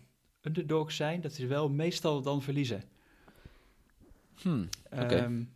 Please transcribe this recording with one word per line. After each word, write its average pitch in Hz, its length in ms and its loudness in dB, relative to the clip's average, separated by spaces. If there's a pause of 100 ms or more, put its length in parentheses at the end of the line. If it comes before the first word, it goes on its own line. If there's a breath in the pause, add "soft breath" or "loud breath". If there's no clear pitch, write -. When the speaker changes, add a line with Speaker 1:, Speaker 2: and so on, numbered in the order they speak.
(420)
Speaker 1:
underdogs 156 540 0
zijn, 160 240 0
dat 156 160 -6
die 127 100 -4
wel 143 220 2
meestal 156 540 0
dan 139 200 0
verliezen. 131 400 0 (1600 soft breath)
Speaker 2:
Hmm, 131 280 0 (240)
oké. 123 240 2
Speaker 1:
Ehm, 120 260 2 (140)